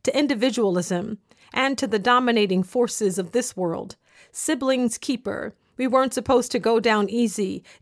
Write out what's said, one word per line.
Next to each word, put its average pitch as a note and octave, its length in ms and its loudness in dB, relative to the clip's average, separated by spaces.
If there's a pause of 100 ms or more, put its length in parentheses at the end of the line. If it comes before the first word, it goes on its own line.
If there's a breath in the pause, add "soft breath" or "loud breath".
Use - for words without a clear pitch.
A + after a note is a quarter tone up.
to B3+ 140 0
individualism, G#3+ 1000 0 (340 soft breath)
and C4+ 240 0
to C4+ 100 -2
the G#3 120 -2
dominating A3+ 640 2
forces G#3 560 0
of F3+ 140 -6
this A#3+ 220 -2
world. F3+ 420 -6 (360 soft breath)
Siblings C4 640 0
keeper, A3 580 -6 (220)
we C4 100 -2
weren't C4 280 2
supposed B3 380 2
to B3 60 0
go A3+ 220 2
down G#3+ 300 2
easy, G#3+ 520 -2 (200 loud breath)